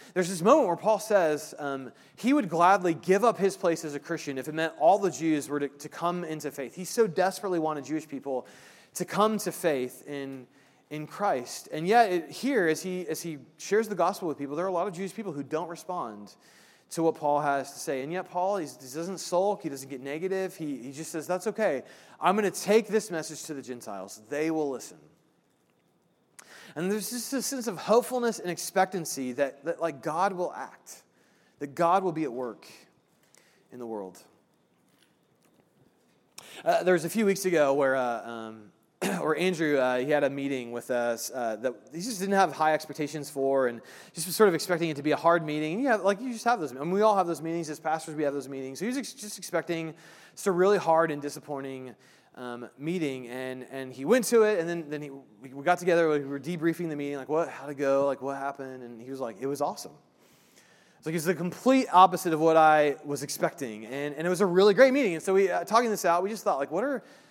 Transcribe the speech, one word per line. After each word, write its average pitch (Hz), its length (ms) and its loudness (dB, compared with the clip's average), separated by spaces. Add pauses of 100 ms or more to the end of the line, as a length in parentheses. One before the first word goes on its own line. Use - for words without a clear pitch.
(120)
there's 180 160 0
this 180 140 -6
moment 240 260 8
where 170 80 0
Paul 202 220 2
says, 160 600 2
um, 135 340 -8 (240)
he 240 160 2
would 277 160 2
gladly 175 460 4
give 190 300 2
up 208 140 4
his 190 180 2
place 170 280 0
as 147 100 -6
a 143 40 -6
Christian 143 400 -6
if 131 100 -8
it 151 60 -8
meant 160 240 -2
all 175 200 8
the 196 120 2
Jews 151 380 0
were 143 120 -2
to, 143 80 -2
to 139 200 -14
come 175 360 -2
into 156 260 -6
faith. 123 240 -10
He 185 100 -10
so 226 220 2
desperately 185 520 0
wanted 151 260 -2
Jewish 151 220 -6
people 131 400 -8 (480)
to 175 100 -6
come 208 340 2
to 185 120 -4
faith 131 560 -2
in, 135 400 -10 (440)
in 151 160 -10
Christ. 147 640 -4
And 156 160 -4
yet, 220 240 6
it, 165 180 -4
here, 220 380 2
as 160 140 0
he, 180 260 -6
as 156 140 -6
he 160 160 -10 (200)
shares 214 300 0
the 202 80 -6
gospel 180 320 0
with 143 100 -4
people, 143 180 -6
there 175 100 -2
are - 20 -2
a 190 40 -4
lot 175 140 0
of 196 80 -8
Jewish 180 200 -8
people 202 180 -8
who 143 100 -8
don't 156 260 -6
respond 135 640 -10 (560)
to 165 120 -4
what 160 140 2
Paul 147 240 2
has 139 320 -2
to - 80 -16
say. 135 220 -4
And 147 100 -8
yet 180 180 -6
Paul, 185 280 -2
he's, 139 180 -8
he 131 200 -14
doesn't 170 220 -6
sulk, 190 440 0
he 160 60 -6
doesn't 135 200 -10
get 131 120 -10
negative, 180 540 -6
he, 147 220 -6
he 123 160 -12
just 151 180 -12
says, 151 160 -8
"That's 180 220 -4
okay. 190 340 -2 (380)
I'm 185 160 4
gonna 202 160 0
take 220 340 2
this 208 240 -2
message 156 340 -6
to 156 100 -8
the 139 80 -10
Gentiles. 110 680 -12
They 156 240 0
will 151 180 0
listen." 104 280 -10 (1800)
And 175 140 -2
there's 208 200 -4
just 240 220 -8
a 269 100 -2
sense 254 240 -6
of 190 120 -6
hopefulness 240 600 2
and 175 100 -4
expectancy 170 800 -2
that, 135 320 -2
that, 160 160 -4
like, 151 220 -4
God 175 300 0
will 175 200 -4
act, - 500 -14 (580)
that 143 140 -10
God 175 280 4
will 185 100 -2
be 156 120 -4
at 127 80 -6
work 120 340 -8 (1080)
in 123 60 -16
the 123 80 -10
world. 101 320 -10 (2500)
Uh, 170 180 2
there 180 120 6
was 160 100 0
a 165 40 -2
few 214 180 2
weeks 196 180 2
ago 151 300 4
where, 139 200 4
uh, 120 340 -2
um, 113 340 -12 (380)
<clears throat> 185 200 -2
where 151 160 0
Andrew, 160 420 2
uh, 127 200 2
he 135 120 0
had 147 140 4
a 135 60 4
meeting 139 420 -4
with 120 180 -8
us, 120 420 -2
uh, 117 240 -4
that 120 180 -2 (180)
he 160 80 -10
just 214 180 -6
didn't 196 160 -2
have 190 180 6
high 156 220 4
expectations 147 560 -6
for, 135 380 2
and 117 120 -6 (320)
just 165 140 -6
was 180 80 -6
sort 214 140 8
of 170 80 4
expecting 165 320 0
it 151 80 -4
to 143 60 -8
be 151 100 2
a 135 40 4
hard 170 300 4
meeting. 151 280 -2
And 226 80 -2
yeah, 269 140 4
like, 196 240 2
you 254 120 -6
just 226 120 -10
have 240 140 2
those, 147 140 -4
I 131 80 -10
mean, 156 100 -2
we 196 120 2
all 214 140 6
have 180 120 2
those 151 140 -4
meetings 165 280 -4
as 143 80 -8
pastors, 156 380 -4
we 151 80 0
have 143 100 0
those 135 140 -6
meetings. 135 320 -10
So 175 40 -6
he 220 40 -2
was 254 100 -4
ex-, 254 140 -8
just - 260 -14
expecting 165 560 -4 (400)
just - 140 -4
a 190 40 2
really 185 260 6
hard 160 340 4
and 143 100 -6
disappointing, 135 720 -10 (420)
um, 120 320 -10 (100)
meeting, 139 500 -4
and, 127 420 -8
and 131 220 -8
he 131 120 -10
went 220 220 4
to 233 160 6
it, 214 160 4
and 165 100 -2
then, 170 200 -4
then 147 140 -6
he, 147 80 -12
we, 135 420 -18
we 139 100 -12
got 175 160 4
together, 170 300 4
we 151 120 2
were 139 200 -6
debriefing 165 480 -2
the 151 80 -6
meeting, 143 200 -6
like, 135 120 -10
"What, 151 200 0
how'd 139 220 -12
it 143 60 -8
go, 139 300 2
like, 131 160 -2
what 135 140 -6
happened?" 135 460 -8
And 120 180 -14
he 123 100 -14
was 135 100 -8
like, 113 200 -6
"It 127 60 -4
was 139 140 -4
awesome." - 320 -6 (1040)
It's - 80 -12
like, 160 80 -4
it's 156 120 -2
the 185 80 2
complete 202 580 2
opposite 180 400 8
of 151 80 2
what 160 160 6
I 156 480 6
was 143 180 -6
expecting, 131 640 -4
and, 143 300 -6
and 156 100 -4
it 180 40 2
was 175 100 0
a 202 60 4
really 190 280 8
great 254 180 8
meeting. 254 220 2
And 160 80 -6
so 190 120 0
we, 190 160 6
uh, 175 140 0
talking 226 260 2
this 202 140 -2
out, 175 180 4
we 196 80 -2
just 220 120 -10
thought, 170 160 0
like, 139 140 -4
what 180 100 0
are, 262 220 -4 (260)